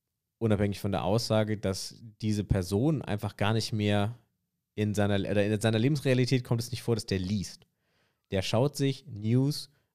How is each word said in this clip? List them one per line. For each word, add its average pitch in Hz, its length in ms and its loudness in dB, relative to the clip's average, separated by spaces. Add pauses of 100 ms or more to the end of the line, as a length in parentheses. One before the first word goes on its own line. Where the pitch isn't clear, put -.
(400)
unabhängig 101 400 2
von 101 120 -4
der 71 120 0
Aussage, 107 540 2
dass 95 380 -4 (260)
diese 104 220 0
Person 101 580 0
einfach 104 360 -6
gar 104 160 2
nicht 113 180 -2
mehr 104 460 0 (580)
in 104 180 0
seiner, 101 220 2 (140)
oder 101 160 2
in 104 160 0
seiner 110 180 2
Lebensrealität 127 640 2
kommt 120 180 -2
es - 100 -10
nicht 117 100 -6
vor, 117 140 0
dass 107 100 -4
der 95 140 -2
liest. 92 460 -4 (680)
Der 95 100 0
schaut 135 340 0
sich 139 320 -2
News 123 640 0 (260)